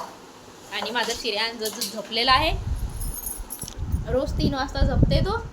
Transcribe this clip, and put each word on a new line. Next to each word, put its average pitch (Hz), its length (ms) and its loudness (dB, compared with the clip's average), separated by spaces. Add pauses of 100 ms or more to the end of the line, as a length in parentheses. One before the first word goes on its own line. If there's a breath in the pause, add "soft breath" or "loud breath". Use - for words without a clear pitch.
(720)
आणि 208 180 -4
माझा 226 260 0
शिर्यान 226 420 -2
जजू 214 220 -4
झोपलेला 220 520 2
आहे. 294 200 6 (1600)
रोज 269 260 2
तीन 285 160 2
वाजता 277 320 2
झोपते 277 340 6
तो. 440 220 2 (100)